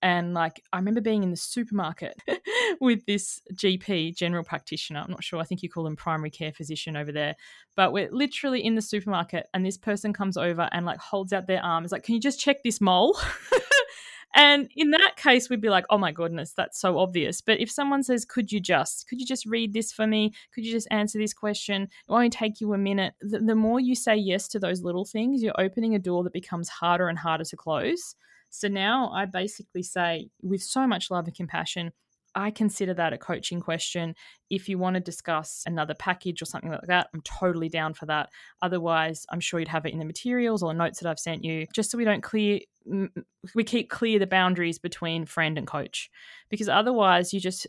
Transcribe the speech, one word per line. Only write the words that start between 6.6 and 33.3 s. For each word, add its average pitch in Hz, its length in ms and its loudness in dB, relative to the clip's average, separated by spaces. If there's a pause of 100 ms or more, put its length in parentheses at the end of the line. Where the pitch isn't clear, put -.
over 147 140 -6
there. 147 240 -2 (400)
But 185 180 4
we're 190 160 0
literally 262 560 0
in 226 80 4
the 220 80 2
supermarket 185 720 -2
and 185 100 0
this 190 140 0
person 208 360 -2
comes 190 220 -2
over 170 360 0
and, 175 120 -2
like, 175 140 -4
holds 196 340 -6
out 190 140 -2
their 185 160 0
arm. 165 220 0
It's 175 100 -6
like, - 80 -4
"Can 233 140 0
you 226 40 2
just 269 200 0
check 277 240 2
this 233 180 0
mole?" 196 400 6
<laughs> - 60 -2 (1080)
And 285 380 8
in 294 160 4
that 359 240 6
case, 254 340 4
we'd 240 120 0
be 220 80 2
like, 185 200 4
"Oh 214 80 6
my 185 140 2
goodness, 165 400 -4
that's - 260 -4
so 180 220 2
obvious." 180 400 2
But - 220 2
if 226 100 -2
someone 277 320 0
says, 247 220 0
"Could 226 260 -2
you 208 80 0
just, - 480 0
could 247 120 -8
you 254 60 -6
just 254 200 -6
read 226 260 -2
this 220 220 -4
for 220 120 -2
me? 214 280 2 (200)
Could 220 120 -8
you 226 80 -4
just 226 180 -4
answer 214 260 0
this 214 160 -2
question? 202 500 -4
It - 280 -10
won't 233 220 4
take 214 260 -2
you 208 140 -2
a 196 40 0
minute." 196 440 0
The, 208 180 -4
the 220 160 4
more 220 240 4
you 254 160 2
say 220 220 2
yes 196 320 0
to 214 100 -4
those 180 220 -2
little 175 240 -2
things, 240 360 0
you're 220 160 0
opening 220 380 2
a 202 40 4
door 180 240 0
that 180 100 -4
becomes 170 340 -6
harder 175 400 2
and 165 120 -2
harder 160 260 -2
to - 100 -12
close. 240 600 -2 (340)
So - 180 -4
now 202 460 0
I 190 120 -2
basically 185 580 -6
say, 170 460 -2 (120)
with 190 200 -2
so 262 240 0
much 220 240 0
love 175 180 -2
and 170 80 -10
compassion, 170 580 -4 (420)
"I 202 160 -2
consider 208 440 0
that 165 180 0
a 117 40 -6
coaching - 440 -6